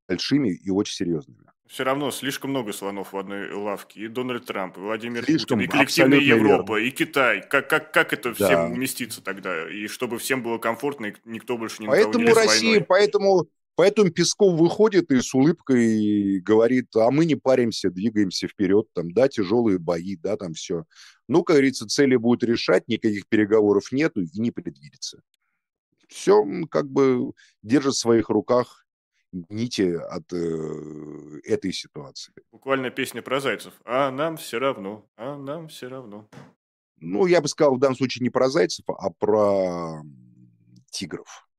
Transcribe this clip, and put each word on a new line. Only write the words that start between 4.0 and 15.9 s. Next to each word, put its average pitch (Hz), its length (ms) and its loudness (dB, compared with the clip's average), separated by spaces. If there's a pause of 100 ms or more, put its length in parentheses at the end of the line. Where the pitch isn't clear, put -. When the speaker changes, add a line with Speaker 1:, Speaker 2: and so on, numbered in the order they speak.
Speaker 2:
И 110 80 -10
Дональд 123 360 -6
Трамп, 95 340 -8
и - 20 -14
Владимир 117 440 -8
Speaker 1:
Слишком, 135 340 0
Speaker 2:
Путин, 95 60 0
и - 40 -4
коллективная 143 500 4
Speaker 1:
абсолютно 139 160 4
Speaker 2:
Европа, 101 380 4
Speaker 1:
верно. 107 160 0
Speaker 2:
и - 20 -8
Китай. 123 580 0
Как, 139 220 0
как, 151 220 -2
как 160 200 2
это 123 220 -4
Speaker 1:
Да. 101 120 0
Speaker 2:
всем 85 260 2
уместится 127 500 -8
тогда? 92 480 -8
И 104 160 -10
чтобы 117 320 -6
всем 131 240 -2
было 117 160 -4
комфортно, 117 480 -4
и 101 80 -8 (100)
никто 117 320 -8
больше 110 260 -8
ни 110 40 -8
на 135 100 2
кого 220 180 4
не 240 40 2
Speaker 1:
Поэтому 233 60 0
Speaker 2:
лез 226 120 6
Speaker 1:
Россия, 220 360 4
Speaker 2:
войной. 208 160 2
Speaker 1:
поэтому 196 580 4 (300)
поэтому 196 340 4
Песков 170 480 2
выходит 180 540 4
и 127 80 4
с - 140 -4
улыбкой 110 1040 2